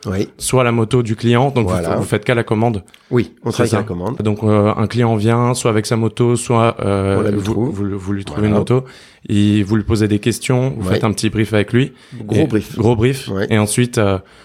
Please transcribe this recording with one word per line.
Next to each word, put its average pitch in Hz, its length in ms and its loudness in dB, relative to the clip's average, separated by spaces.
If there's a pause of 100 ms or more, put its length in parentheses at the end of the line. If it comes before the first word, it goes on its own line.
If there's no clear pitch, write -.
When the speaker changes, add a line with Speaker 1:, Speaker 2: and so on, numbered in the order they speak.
Speaker 1:
Oui. 98 220 -2 (100)
Speaker 2:
soit 127 280 0
la 117 80 2
moto 117 280 2
du 110 140 -2
client, 120 340 2
donc 120 200 0
Speaker 1:
Voilà. 87 220 0
Speaker 2:
vous, 107 100 0
vous - 20 -2
faites - 220 -2
qu'à 127 100 2
la 117 80 0
commande. 110 400 -2 (260)
Speaker 1:
Oui, 123 260 -2 (100)
on 120 60 -2
Speaker 2:
C'est - 20 -2
Speaker 1:
travaille 117 160 0
qu'à 107 80 2
Speaker 2:
ça. 107 60 0
Speaker 1:
la 107 40 -6
commande. 92 300 -6
Speaker 2:
Donc, 104 260 -2
euh, 107 320 4
un 110 120 0
client 117 280 0
vient, 117 380 2
soit 127 180 -2
avec 107 140 0
sa 120 100 -2
moto, 120 400 0
soit, 117 460 0
euh, 98 380 0
Speaker 1:
On - 20 0
la 107 100 0
lui 101 60 0
Speaker 2:
vous, 101 160 -2
Speaker 1:
trouve. 110 160 0
Speaker 2:
vous, 101 280 -4
vous 92 140 -6
lui 98 140 -4
trouvez 107 240 -2
Speaker 1:
Voilà. 104 60 2
Speaker 2:
une 117 40 4
moto, 131 240 0 (460)
et 104 340 4
vous 104 140 0
lui 101 80 0
posez 110 240 0
des 104 100 0
questions, 127 580 -2
vous 98 120 -4
Speaker 1:
Ouais. 104 60 2
Speaker 2:
faites 104 100 0
un 107 80 0
petit 107 160 -2
brief 107 240 -2
avec 104 180 0
lui. 127 220 0 (280)
Speaker 1:
Gros 107 140 -4
Speaker 2:
Et 156 120 4
Speaker 1:
brief. 107 300 -2
Speaker 2:
gros 113 200 2
brief. 131 320 0
Speaker 1:
Ouais. 98 200 -2
Speaker 2:
Et 110 80 2
ensuite, 120 400 0
euh, 98 220 2 (260)